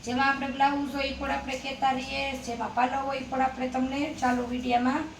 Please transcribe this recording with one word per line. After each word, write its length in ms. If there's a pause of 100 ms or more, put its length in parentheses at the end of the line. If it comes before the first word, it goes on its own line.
જેમાં 240
આપણે 200
બ્લાઉઝ 460
હોય 100
એ 100
પણ 160
આપણે 280
કહેતા 320
રહીએ, 340 (140)
જેમાં 360
પાલવ 300
હોય 160
એ 20
પણ 180
આપણે 280
તમને 520
ચાલુ 260
વીડિયોમાં 580 (160)